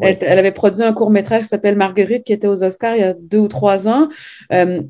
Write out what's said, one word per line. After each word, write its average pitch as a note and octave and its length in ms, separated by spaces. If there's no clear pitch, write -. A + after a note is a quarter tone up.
Elle, F#3+ 180
elle F3+ 200
avait F#3+ 120
produit G3 320
un A3+ 80
court-métrage G#3+ 520
qui A3 40
s'appelle G3+ 300
Marguerite, G3 480
qui A3 80
était G#3 140
aux G3 180
Oscars A3+ 320
il A3 40
y G3 40
a F#3 80
deux E3+ 240
ou G#3 100
trois G3+ 400
ans. C#4+ 220
Euh, F3+ 380